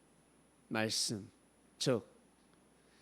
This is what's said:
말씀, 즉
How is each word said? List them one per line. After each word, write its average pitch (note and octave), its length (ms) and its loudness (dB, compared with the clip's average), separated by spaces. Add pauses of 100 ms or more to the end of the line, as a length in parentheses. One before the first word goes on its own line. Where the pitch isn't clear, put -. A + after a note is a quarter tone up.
(680)
말씀, A2 600 -2 (500)
즉 A#2+ 280 0 (960)